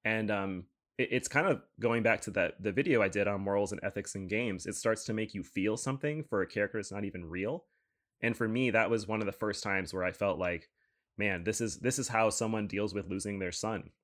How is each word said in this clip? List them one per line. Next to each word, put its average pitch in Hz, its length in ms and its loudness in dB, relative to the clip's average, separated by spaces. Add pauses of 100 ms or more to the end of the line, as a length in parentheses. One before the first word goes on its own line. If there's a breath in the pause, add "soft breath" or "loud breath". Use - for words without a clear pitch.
And, 110 260 2
um, 98 320 -2 (340)
it, 110 140 0
it's 123 160 0
kind 165 200 4
of 139 140 2 (180)
going 117 240 2
back 110 180 4
to 110 100 -6
that, 87 300 0
the 101 100 0
video 120 300 4
I 98 80 4
did 101 180 2
on 101 140 0
morals 98 300 2
and 104 120 -6
ethics 101 320 -4
in 95 120 -6
games. 104 380 -2
It 101 100 -4
starts 113 300 0
to 113 80 -2
make 110 200 -2
you 92 100 -6
feel 104 340 0
something 147 460 -4
for 107 180 0
a 90 60 0
character 104 300 0
that's 101 140 -6
not 101 140 -4
even 92 200 -8
real. 98 400 -4 (560)
And 117 140 0
for 117 120 0
me, 123 240 2
that 107 180 4
was 110 180 0
one 110 140 -2
of 107 40 -2
the 98 60 -2
first 104 320 -4
times 95 300 0
where 92 100 -2
I 90 80 2
felt 98 260 0
like, 87 320 -2 (480)
"Man, 98 260 0
this 107 180 0
is, 113 180 -2
this 127 200 0
is 131 100 -4
how 113 200 4
someone 110 380 0
deals 101 260 -2
with 92 160 -4
losing 98 300 -4
their 92 120 -2
son. 110 400 -6 (120)